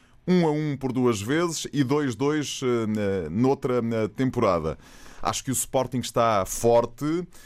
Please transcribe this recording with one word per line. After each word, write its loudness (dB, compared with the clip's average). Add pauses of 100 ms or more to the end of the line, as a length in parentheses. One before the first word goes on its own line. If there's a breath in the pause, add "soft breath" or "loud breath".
(280 soft breath)
Um 4
a 2
um -2
por -4
duas 2
vezes -2
e 0
dois 2
dois, -2
eh, 0 (380)
na, -8
noutra, 0
na -2
temporada. 0 (440 loud breath)
Acho -4
que -4
o -2
Sporting -2
está 2
forte. 0 (200 loud breath)